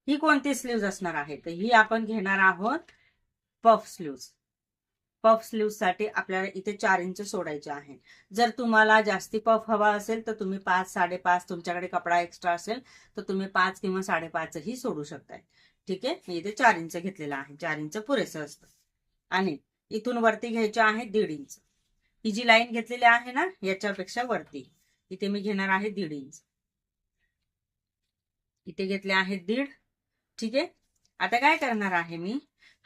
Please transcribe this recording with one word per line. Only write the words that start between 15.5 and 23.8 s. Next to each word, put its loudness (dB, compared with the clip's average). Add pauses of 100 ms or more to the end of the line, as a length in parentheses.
ठीक -6
आहे, -2 (120)
मी -8
इथे -6
चार 4
इंच -8
घेतलेला -6
आहे, -10
चार -6
इंच -8
पुरेसं -2
असतं. -20 (640)
आणि 0 (340)
इथून -4
वरती 2
घ्यायचे 0
आहे 2
दीड 0
इंच. -14 (680)
ही 0
जी 0
लाईन 6
घेतलेली -2
आहे 6
ना, 0 (160)
याच्यापेक्षा -4